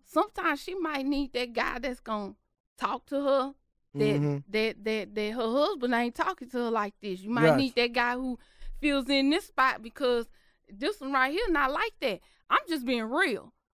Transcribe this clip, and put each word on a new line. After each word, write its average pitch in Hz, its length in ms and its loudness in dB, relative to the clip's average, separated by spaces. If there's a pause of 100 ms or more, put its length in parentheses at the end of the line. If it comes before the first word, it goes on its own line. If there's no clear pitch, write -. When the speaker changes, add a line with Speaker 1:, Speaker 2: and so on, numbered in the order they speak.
Speaker 1:
sometimes 330 580 0
she 370 120 -8
might 302 320 -4
need 277 260 -2
that 247 220 -4
guy 247 240 0
that's 254 220 -6
gonna 208 340 -6 (420)
talk - 300 -4
to 277 160 -4
her, 277 320 2 (400)
that, 143 100 2 (160)
Speaker 2:
Mm-hmm. 147 160 2 (140)
Speaker 1:
that, 220 340 -2
that, 214 300 -4
that 214 180 -2
her 233 180 -2
husband 269 440 2
ain't 240 200 0
talking 330 360 -4
to 254 140 -4
her 233 60 -2
like 208 300 -2
this. 190 200 -6
You 202 100 -8
might 247 160 4
Speaker 2:
Gotcha. 302 100 8
Speaker 1:
need 269 200 0
that 240 180 2
guy 240 200 2
who 254 240 -4 (420)
fills 277 280 2
in 277 220 4
this 349 160 2
spot 262 360 0
because 240 460 -2 (420)
this 269 300 -4
one 269 120 -6
right 269 200 2
here 427 160 -2
not 285 240 2
like 381 300 -2
that. 220 180 -2 (300)
I'm 294 80 4 (100)
just 311 160 -2
being 240 200 0
real. 269 500 -2 (240)